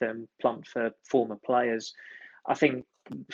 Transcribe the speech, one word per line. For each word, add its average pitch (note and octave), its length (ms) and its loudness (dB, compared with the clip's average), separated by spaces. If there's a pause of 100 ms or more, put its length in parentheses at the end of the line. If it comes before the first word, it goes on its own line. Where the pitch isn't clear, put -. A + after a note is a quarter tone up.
them A2+ 260 -4 (140)
plumped A#2 280 0
for A2+ 220 -2 (180)
former A2 360 2
players. A#2+ 480 0 (560)
I C3 60 2
think B2+ 300 2 (500)